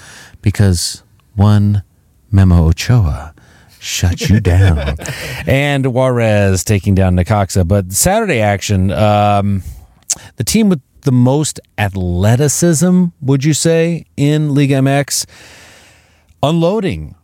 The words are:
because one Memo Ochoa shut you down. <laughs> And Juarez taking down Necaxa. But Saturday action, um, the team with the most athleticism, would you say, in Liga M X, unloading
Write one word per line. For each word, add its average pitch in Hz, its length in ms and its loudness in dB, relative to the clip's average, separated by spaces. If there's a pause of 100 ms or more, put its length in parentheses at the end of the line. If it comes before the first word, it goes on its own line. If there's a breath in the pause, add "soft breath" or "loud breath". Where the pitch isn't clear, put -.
(400 loud breath)
because 98 640 -2 (320)
one 104 480 2 (460)
Memo 90 380 4
Ochoa 78 680 0 (440 soft breath)
shut - 500 -4
you 107 120 4
down. 87 600 2
<laughs> - 60 -14 (400 loud breath)
And 135 460 0
Juarez 113 720 0
taking 101 300 0
down 92 220 2
Necaxa. 95 500 0
But 98 260 -2
Saturday 185 480 0
action, 101 500 0
um, 104 720 0 (760 loud breath)
the 127 80 -4
team 214 240 2
with 170 120 0 (220)
the 139 100 0
most 127 480 0 (180)
athleticism, 123 1300 0 (140)
would 135 240 -2
you 156 100 2
say, 165 520 -2 (100)
in 151 380 0
Liga 139 220 2
M 135 100 0
X, 139 400 -2 (1160 loud breath)
unloading 165 800 -2